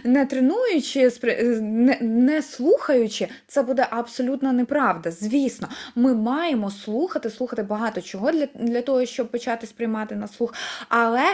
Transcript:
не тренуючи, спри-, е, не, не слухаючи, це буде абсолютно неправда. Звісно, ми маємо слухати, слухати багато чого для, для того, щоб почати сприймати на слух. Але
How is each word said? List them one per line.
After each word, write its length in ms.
не 220
тренуючи, 840
спри-, 300
е, 220
не, 400
не 400
слухаючи, 840
це 160
буде 260
абсолютно 640
неправда. 580
Звісно, 560
ми 180
маємо 580
слухати, 580
слухати 340
багато 380
чого 300
для, 240
для 260
того, 240
щоб 260
почати 360
сприймати 480
на 120
слух. 260
Але 340